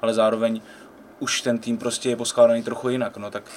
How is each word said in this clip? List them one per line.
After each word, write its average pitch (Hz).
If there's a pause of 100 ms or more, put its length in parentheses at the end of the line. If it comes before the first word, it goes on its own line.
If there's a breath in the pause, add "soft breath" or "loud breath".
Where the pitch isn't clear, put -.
ale 113
zároveň 110 (580 loud breath)
už -
ten 120
tým 117
prostě 120
je 120
poskládaný 117
trochu 117
jinak. 123
No, 104
tak 101 (140 loud breath)